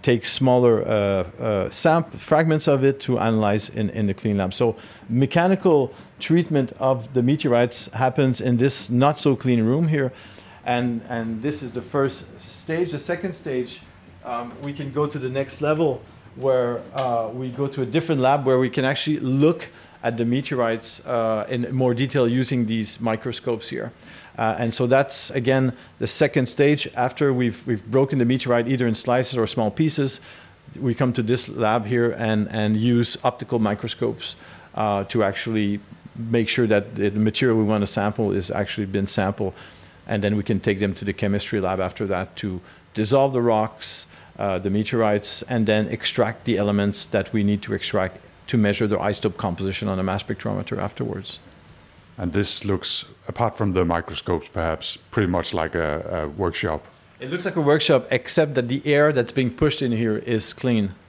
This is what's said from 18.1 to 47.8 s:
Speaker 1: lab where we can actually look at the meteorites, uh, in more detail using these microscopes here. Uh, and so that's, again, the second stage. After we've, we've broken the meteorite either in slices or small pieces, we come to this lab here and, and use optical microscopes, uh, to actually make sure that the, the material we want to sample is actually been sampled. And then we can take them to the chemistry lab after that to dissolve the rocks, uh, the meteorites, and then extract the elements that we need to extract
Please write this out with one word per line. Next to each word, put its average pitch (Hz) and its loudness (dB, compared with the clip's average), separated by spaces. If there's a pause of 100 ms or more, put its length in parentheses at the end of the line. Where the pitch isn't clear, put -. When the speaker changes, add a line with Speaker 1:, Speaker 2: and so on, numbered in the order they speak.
Speaker 1:
lab 131 4
where 127 4
we 131 2
can 139 -2
actually 139 -2
look 143 2 (340)
at 117 0
the 117 0
meteorites, 120 -2
uh, 113 0
in 123 -2
more 127 2
detail 123 2
using 123 0
these 110 -4
microscopes 113 -4
here. 113 -8 (460)
Uh, 110 0
and 117 0
so 127 0
that's, 131 2
again, 131 2 (260)
the 113 -2
second 139 2
stage. 147 2
After 131 0
we've, 120 0
we've 110 -2
broken 131 2
the 120 4
meteorite 120 2
either 127 2
in 113 2
slices 127 0
or 110 2
small 110 0
pieces, 147 0 (600)
we 127 0
come 123 0
to 120 -2
this 120 0
lab 113 0
here 117 2
and, 107 0
and 107 0
use 117 2
optical 123 -2
microscopes, 110 -2 (400)
uh, 101 0
to 113 0
actually 104 0 (360)
make 117 0
sure 120 2
that 104 2
the, 104 0
the 104 -2
material 113 2
we 110 4
want 104 2
to 101 0
sample 104 -2
is 95 -2
actually 101 -4
been 98 -2
sampled. 98 -2 (560)
And 104 -2
then 104 0
we 101 -2
can 101 0
take 98 0
them 101 0
to - -10
the 101 -4
chemistry 101 -2
lab 95 0
after 92 -4
that 92 -4
to 92 -6 (320)
dissolve 135 2
the 123 2
rocks, 110 0 (320)
uh, 98 -2
the 95 -2
meteorites, 107 0
and 117 2
then 107 2
extract - -2
the 113 2
elements 101 0
that 98 -2
we 107 2
need 101 2
to 110 -6
extract 95 -2 (280)